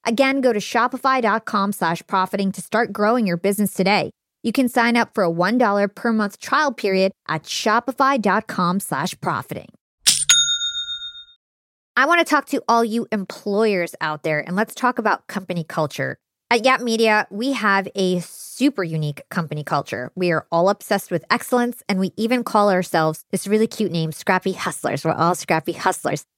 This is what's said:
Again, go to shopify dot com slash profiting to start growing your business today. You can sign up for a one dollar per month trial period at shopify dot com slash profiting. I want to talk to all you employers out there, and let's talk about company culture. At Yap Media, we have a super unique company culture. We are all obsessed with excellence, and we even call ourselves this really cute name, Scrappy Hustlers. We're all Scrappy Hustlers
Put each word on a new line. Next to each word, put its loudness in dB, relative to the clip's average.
Again, 2
go 4
to 0
shopify 0
dot 0
com -2
slash -2
profiting -2
to -10
start -2
growing 2
your 0
business 0
today. 2
You -2
can 2
sign 2
up 0
for 2
a 2
one 0
dollar 2
per -2
month -2
trial 0
period 2
at -4
shopify 0
dot 2
com 0
slash -6
profiting. -6
I 4
want 4
to 4
talk 2
to -2
all 4
you -2
employers -2
out -4
there, 0
and -6
let's -2
talk 0
about 0
company -6
culture. -4
At 2
Yap 4
Media, 2
we -4
have 0
a 0
super -4
unique -4
company -4
culture. -4
We 0
are 0
all 4
obsessed -2
with -4
excellence, 0
and 0
we -2
even 0
call 2
ourselves 0
this -4
really 2
cute -4
name, -2
Scrappy 0
Hustlers. -6
We're 2
all 2
Scrappy -2
Hustlers -2